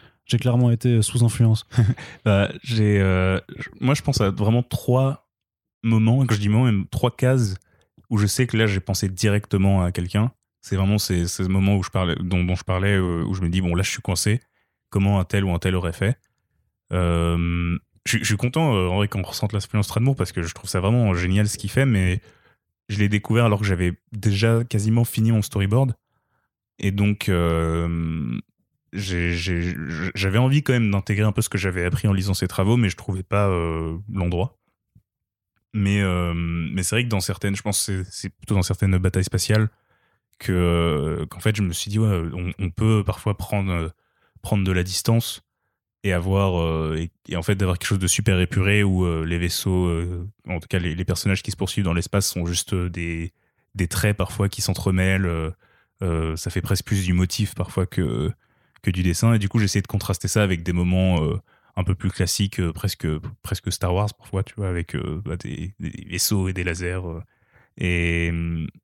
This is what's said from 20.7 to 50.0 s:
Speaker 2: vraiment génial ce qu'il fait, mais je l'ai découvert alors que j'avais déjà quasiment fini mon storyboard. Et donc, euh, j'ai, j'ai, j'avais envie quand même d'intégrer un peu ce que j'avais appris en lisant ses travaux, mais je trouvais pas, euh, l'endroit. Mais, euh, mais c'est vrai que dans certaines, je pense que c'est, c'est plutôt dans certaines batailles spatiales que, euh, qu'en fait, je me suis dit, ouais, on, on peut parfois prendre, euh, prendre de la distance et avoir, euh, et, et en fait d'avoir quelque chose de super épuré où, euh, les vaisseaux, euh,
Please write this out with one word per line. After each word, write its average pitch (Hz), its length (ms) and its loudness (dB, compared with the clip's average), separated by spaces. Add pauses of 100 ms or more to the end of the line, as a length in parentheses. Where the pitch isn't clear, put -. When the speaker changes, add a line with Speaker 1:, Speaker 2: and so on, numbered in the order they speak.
Speaker 2:
vraiment 107 340 4
génial 92 340 2
ce - 100 -4
qu'il - 120 -6
fait, 135 160 2
mais 95 360 2 (680)
je 101 80 -4
l'ai 104 120 4
découvert 110 360 2
alors 104 140 4
que 104 60 -2
j'avais 90 280 0 (180)
déjà 110 520 2
quasiment 113 420 2
fini 113 260 2
mon 110 100 4
storyboard. 107 520 0 (840)
Et 98 120 0
donc, 101 380 0
euh, 82 1080 0 (540)
j'ai, 87 420 -2
j'ai, 87 420 -2 (400)
j'avais 98 240 2
envie 135 240 4
quand 131 100 2
même 113 180 2
d'intégrer 101 340 0
un 107 60 2
peu 113 100 -2
ce - 80 -2
que - 80 -4
j'avais 90 280 -2
appris 90 220 0
en 98 60 4
lisant 95 200 0
ses 92 140 -2
travaux, 98 280 2
mais 113 140 2
je - 80 -6
trouvais 92 260 -6
pas, 101 240 0
euh, 82 500 -2 (140)
l'endroit. 92 460 -2 (1160)
Mais, 101 280 2
euh, 90 320 0
mais 85 500 -2
c'est - 120 -2
vrai 123 100 2
que 120 40 -6
dans 101 120 0
certaines, 98 340 -4
je - 60 -10
pense - 240 -4
que 95 180 -4
c'est, - 80 -12
c'est - 180 -10
plutôt - 260 -4
dans 95 60 4
certaines 95 360 2
batailles 92 260 2
spatiales 107 460 2 (680)
que, - 140 -6
euh, 82 760 0
qu'en - 120 -16
fait, 107 160 0
je 107 60 -2
me 92 100 0
suis - 180 -6
dit, 104 100 0
ouais, 101 240 2 (100)
on, 87 260 -4
on 95 120 -2
peut 107 340 2
parfois - 320 -2
prendre, 98 340 -2
euh, 82 180 -2 (520)
prendre 101 240 0
de 95 60 2
la 90 120 2
distance 113 600 -2 (600)
et 98 100 0
avoir, 92 460 2
euh, 80 380 0
et, 85 140 -6 (180)
et - 60 -4
en 87 80 -4
fait 104 120 2
d'avoir 92 220 0
quelque - 100 -6
chose 98 120 0
de 92 80 -2
super 98 320 2
épuré 98 440 2
où, 92 220 2
euh, 82 180 0
les 85 140 -2
vaisseaux, 90 480 0
euh, 87 420 -4 (220)